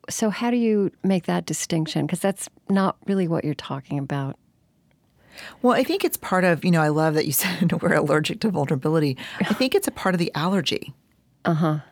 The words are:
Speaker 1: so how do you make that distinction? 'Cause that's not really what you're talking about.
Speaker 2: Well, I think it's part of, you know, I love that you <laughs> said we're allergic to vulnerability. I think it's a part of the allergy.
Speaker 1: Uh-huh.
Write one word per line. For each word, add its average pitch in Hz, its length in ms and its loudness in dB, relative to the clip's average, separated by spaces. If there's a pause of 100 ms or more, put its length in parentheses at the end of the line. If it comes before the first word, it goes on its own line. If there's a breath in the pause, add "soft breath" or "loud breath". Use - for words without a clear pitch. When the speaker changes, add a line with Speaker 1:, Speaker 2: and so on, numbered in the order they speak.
Speaker 1:
so 220 200 -2
how 240 220 -2
do 247 60 2
you 214 340 2 (120)
make 190 220 2
that 175 200 -2
distinction? 156 600 -2
'Cause 175 120 -4
that's 196 300 -2 (200)
not 196 360 0
really 196 220 0
what 165 160 -2
you're 147 100 -2
talking 139 460 -8
about. 139 380 -6 (1200 loud breath)
Speaker 2:
Well, 240 120 4
I 269 100 4
think 370 200 -2
it's - 140 0
part 185 260 0
of, 170 220 2
you 185 60 4
know, 165 100 6
I 151 80 4
love 156 240 2
that 156 140 2
you 151 40 0
<laughs> - 120 0
said 175 380 0
we're 170 120 2
allergic 156 480 2
to 220 80 0
vulnerability. 151 680 0 (220 loud breath)
I 196 140 0
think 262 220 2
it's 392 120 0
a - 40 0
part 185 240 0
of 170 40 0
the 175 140 -2
allergy. 170 600 -2 (520)
Speaker 1:
Uh-huh. 156 320 2 (140)